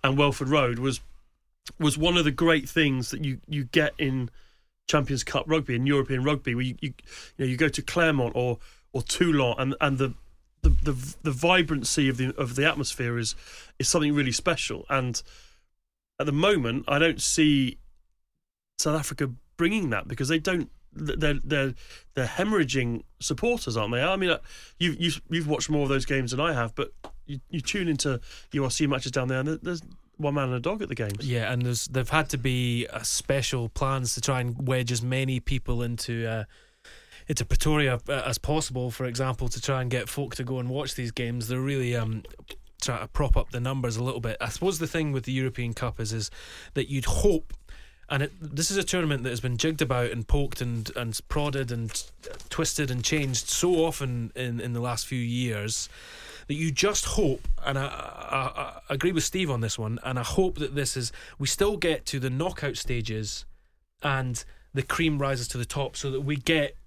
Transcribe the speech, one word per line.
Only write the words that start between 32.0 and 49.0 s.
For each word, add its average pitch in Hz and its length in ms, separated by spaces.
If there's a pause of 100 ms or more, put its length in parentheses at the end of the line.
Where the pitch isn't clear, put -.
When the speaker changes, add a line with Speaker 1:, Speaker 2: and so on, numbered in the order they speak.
Speaker 2:
had 156 220
to 139 80
be, 123 540
uh, 107 100
special 127 640
plans 131 460
to - 60
try 127 200
and 123 260
wedge 127 240
as 120 100
many 131 380
people 120 440
into, 117 440
uh, 110 180 (840)
into 147 160
Pretoria, 143 640
uh, 139 180
as 127 120
possible, 131 520
for 127 140
example, 127 440
to 117 120
try 131 220
and 123 100
get 120 160
folk 131 280
to 135 60
go 127 160
and 123 100
watch 135 280
these 120 160
games. 120 340
They're 127 140
really, 131 340
um, 110 300 (580)
trying 117 200
to 117 40
prop - 300
up - 140
the 123 100
numbers 123 360
a 117 60
little 123 180
bit. 113 200
I 113 80
suppose 170 320
the 160 80
thing 156 240
with 131 100
the 127 100
European 123 400
Cup - 280
is, 107 120
is 110 200 (420)
that - 140
you'd 139 160
hope, - 480 (600)
and 139 120
it, - 160
this 160 320
is 196 40
a 196 60
tournament 156 400